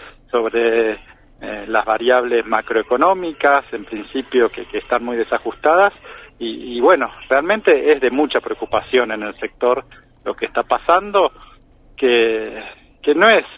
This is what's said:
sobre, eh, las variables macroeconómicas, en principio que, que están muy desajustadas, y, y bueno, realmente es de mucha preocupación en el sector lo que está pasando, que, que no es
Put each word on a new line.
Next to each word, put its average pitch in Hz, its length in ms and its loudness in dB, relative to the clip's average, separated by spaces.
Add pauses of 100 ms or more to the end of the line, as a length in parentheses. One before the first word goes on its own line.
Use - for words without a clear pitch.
(320)
sobre, 113 640 0
eh, - 720 -16
las 110 180 0
variables 120 600 2
macroeconómicas, 139 1300 0
en 104 140 -10
principio 117 640 -2
que, - 160 -10
que 104 140 -8
están 120 240 -4
muy 120 140 -6
desajustadas, 151 760 0 (460)
y, 120 380 -10
y 120 40 -2
bueno, 143 260 4 (220)
realmente 151 640 2
es 139 80 0
de 127 80 2
mucha 131 300 -2
preocupación 113 720 -2
en 107 120 -6
el 104 120 -10
sector - 500 -2 (400)
lo - 80 -6
que - 140 -6
está - 160 -4
pasando, 190 680 0 (640)
que, 113 640 0 (440)
que 147 100 4
no 175 140 6
es 208 180 4 (120)